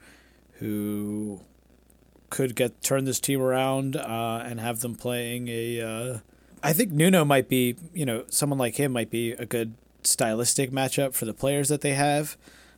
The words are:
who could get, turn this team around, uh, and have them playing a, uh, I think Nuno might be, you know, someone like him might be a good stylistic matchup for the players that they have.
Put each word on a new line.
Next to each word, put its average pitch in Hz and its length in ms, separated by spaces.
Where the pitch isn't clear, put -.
who 104 880
could 127 260
get, 123 260
turn 135 240
this 127 140
team 139 220
around, 135 540
uh, 113 500
and 117 140
have 117 220
them 117 140
playing 120 520
a, 117 340
uh, 113 360
I 151 100
think 190 180
Nuno 165 320
might 139 240
be, 123 280
you 156 120
know, 120 240
someone 143 300
like 117 160
him 143 160
might 117 180
be 117 240
a 120 120
good 113 300
stylistic 120 680
matchup 135 420
for - 120
the 104 80
players 143 360
that 147 120
they 143 120
have. 147 420